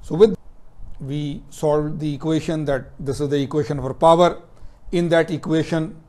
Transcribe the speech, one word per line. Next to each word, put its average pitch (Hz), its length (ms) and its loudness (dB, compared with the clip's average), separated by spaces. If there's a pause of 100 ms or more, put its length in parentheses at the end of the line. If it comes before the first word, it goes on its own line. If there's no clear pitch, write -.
So - 140 -8
with, 196 220 6 (640)
we 147 500 -6
solved 151 500 0
the 151 140 -2
equation 156 500 -2
that 139 340 -2
this 139 220 -4
is 147 80 -2
the 143 120 0
equation 143 400 -2
for 131 140 -6
power. 170 460 6 (500)
In 175 200 0
that 165 200 4
equation 160 800 -2